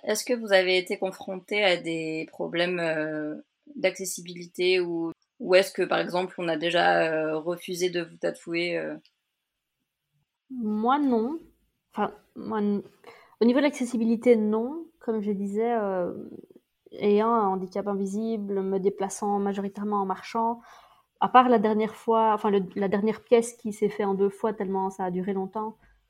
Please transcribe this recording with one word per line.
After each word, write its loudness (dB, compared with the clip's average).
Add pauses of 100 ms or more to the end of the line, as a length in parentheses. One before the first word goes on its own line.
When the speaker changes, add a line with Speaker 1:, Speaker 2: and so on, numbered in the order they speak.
Speaker 1:
Est-ce -2
que 0
vous -4
avez 6
été -2
confronté -4
à 4
des -4
problèmes, -2
euh, -4 (400)
d'accessibilité -2
ou, -4 (300)
ou 2
est-ce 4
que, -2
par 0
exemple, -2
on -4
a -2
déjà, 2
euh, -2
refusé -4
de -4
vous -14
tatouer, -4
euh ? -6 (1500)
Speaker 2:
Moi, 0
non. 2 (560)
Enfin, -2 (240)
moi, -6
n-, 0 (580)
au 4
niveau 6
de 4
l'accessibilité, 2
non. -2 (140)
Comme -4
je -2
disais, -2
euh, -2 (800)
ayant 4
un 4
handicap -4
invisible, -2
me 0
déplaçant 0
majoritairement -2
en -2
marchant, -2 (600)
à 2
part 8
la 6
dernière 0
fois, 2
enfin, 0
le, 4 (160)
la 0
dernière 0
pièce 4
qui -8
s'est 0
fait -4
en 0
deux 2
fois -4
tellement -2
ça -6
a -2
duré -4
longtemps, -6 (340)